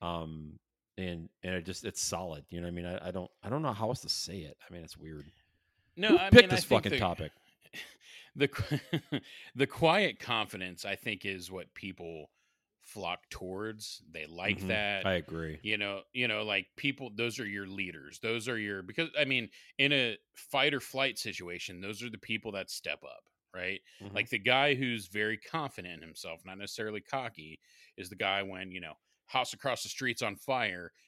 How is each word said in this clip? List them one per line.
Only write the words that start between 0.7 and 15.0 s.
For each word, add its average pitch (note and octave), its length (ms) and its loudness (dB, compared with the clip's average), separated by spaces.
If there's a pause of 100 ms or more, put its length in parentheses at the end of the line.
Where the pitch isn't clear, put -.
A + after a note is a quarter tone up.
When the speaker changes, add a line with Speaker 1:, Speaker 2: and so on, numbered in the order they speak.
Speaker 1:
and, F2 320 -6 (140)
and F#2 120 0
it E2+ 100 -2
just, F#2+ 200 -8
it's - 160 -6
solid, E2+ 500 -4
you F2 100 -6
know F2 60 -4
what F2 60 -4
I - 20 -4
mean? F2 100 -6
I, F2 220 -6
I F#2 40 -6
don't, F2+ 200 -6 (100)
I G#2 80 -8
don't D3 140 -2
know C3 100 0
how G#2+ 160 -2
else C3+ 120 -4
to - 80 -10
say - 300 -4
it. D2 180 -12 (100)
I - 60 -18
mean, F2 100 -12
it's - 140 -16
weird. D2+ 340 -12 (640)
Speaker 2:
No, G3+ 140 0
Speaker 1:
Who E4+ 80 10
Speaker 2:
I F#4+ 120 4
Speaker 1:
picked B3 140 12
Speaker 2:
mean, F#3 80 8
I - 40 6
Speaker 1:
this F3+ 100 4
Speaker 2:
think - 180 6
Speaker 1:
fucking G2+ 80 2
Speaker 2:
the, C3 80 4
Speaker 1:
topic? E2+ 320 0 (500)
Speaker 2:
<laughs> - 540 -18
the C#3 120 2
qu-, - 320 0 (320)
<laughs> - 440 -6
the C3+ 120 4
quiet D#3+ 520 4
confidence, G2 640 -4
I G2+ 100 -2
think, G#2 300 -6
is F#2 260 -6
what F#2 240 -10
people E2+ 560 -12 (500)
flock F2+ 480 -8
towards. G#2 840 -8
They D#2+ 140 -10
like F2+ 320 -2
Speaker 1:
Mm-hmm. F#2+ 120 -4
Speaker 2:
that. G2+ 360 0